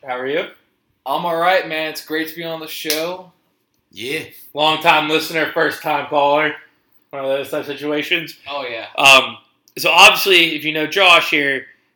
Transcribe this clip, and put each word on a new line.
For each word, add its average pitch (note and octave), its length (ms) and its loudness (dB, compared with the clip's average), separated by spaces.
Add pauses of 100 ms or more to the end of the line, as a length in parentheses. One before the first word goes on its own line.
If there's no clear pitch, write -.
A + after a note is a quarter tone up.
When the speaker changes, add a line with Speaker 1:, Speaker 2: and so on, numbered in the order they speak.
Speaker 1:
how B2+ 140 -8
are B2+ 80 -6
you? C#3 220 -4 (580)
Speaker 2:
I'm D#3 220 -2
all E3 100 -2
right, F3 320 2
man. D#3 220 -4
It's - 120 -12
great D#3 260 -4
to - 60 -14
be E3+ 80 -12
on E3 160 -8
the D#3 80 -12
show. E3 640 -6 (600)
Speaker 3:
Yeah. B2+ 320 -8 (320)
Speaker 1:
Long D#3 260 0
time D3+ 280 2
listener, D#3 420 -2
first D3+ 320 -2
time C#3+ 240 -4
caller. D3 480 2 (560)
One C#3 120 -10
of C3+ 60 -4
those C#3 220 -4
type D3+ 100 -6
of - 60 -10
situations. D3 680 -4 (140)
Speaker 2:
Oh, C#3+ 160 -10
yeah. A2+ 220 -10 (100)
Speaker 1:
Um, B2+ 400 4 (400)
so E3 140 -2
obviously, F3 640 6
if D3 100 -8
you D3+ 80 -2
know D3+ 140 -2
Josh F3 420 4
here, C#3 380 -2 (280)